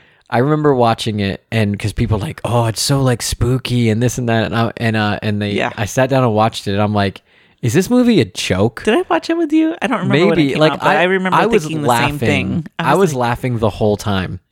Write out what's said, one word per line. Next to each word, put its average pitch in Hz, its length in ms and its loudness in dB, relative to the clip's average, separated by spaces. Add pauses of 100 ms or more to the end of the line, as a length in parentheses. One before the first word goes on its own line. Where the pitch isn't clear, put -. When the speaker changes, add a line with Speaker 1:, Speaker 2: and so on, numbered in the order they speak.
(300)
Speaker 1:
I 117 80 0
remember 151 340 2
watching 113 460 0
it, 98 320 -2
and 104 260 0
'cause - 160 -4
people 110 260 -2
are - 20 -8
like, 82 240 -10
"Oh, 117 220 0
it's 110 160 -4
so, 135 200 0
like, 123 200 0
spooky 120 680 -2
and 107 100 0
this 123 180 0
and 120 100 -4
that," 113 180 2
and 82 80 -4
I, 117 220 -2
and, 113 200 -2
uh, 104 240 -2
and 104 220 -2
they, 104 100 -2
Speaker 2:
Yeah. 120 240 -2
Speaker 1:
I 107 100 -4
sat 131 240 0
down 131 120 2
and 117 100 2
watched 107 360 0
it, 98 60 -2
and 101 80 0
I'm 104 120 0
like, 98 280 -2 (380)
"Is 110 140 0
this 185 160 2
movie 240 300 4
a 117 40 4
joke?" - 600 -2
Speaker 2:
Did 214 100 2
I 349 160 2
watch 330 200 -2
it 330 60 -2
with 320 160 -2
you? 320 300 2
I - 60 -2
don't 220 140 -2
remember 143 240 2
when 185 80 2
it - 20 0
Speaker 1:
Maybe. 143 160 2
Speaker 2:
came - 80 -2
Speaker 1:
Like, 156 140 4
Speaker 2:
out, - 60 -6
but - 80 -2
Speaker 1:
I, 170 120 2
Speaker 2:
I - 40 2
remember 185 340 0
Speaker 1:
I 190 80 4
was 220 180 2
Speaker 2:
thinking 156 180 -4
the 120 60 0
Speaker 1:
laughing. 120 300 0
Speaker 2:
same 113 100 -2
thing. 135 380 -2 (120)
Speaker 1:
I 160 140 -2
Speaker 2:
I - 20 4
was 185 60 4
Speaker 1:
was 160 140 2
Speaker 2:
like 127 60 -2
Speaker 1:
laughing 120 380 -2
the 107 120 0
whole 104 260 0
time. 95 420 -4 (140)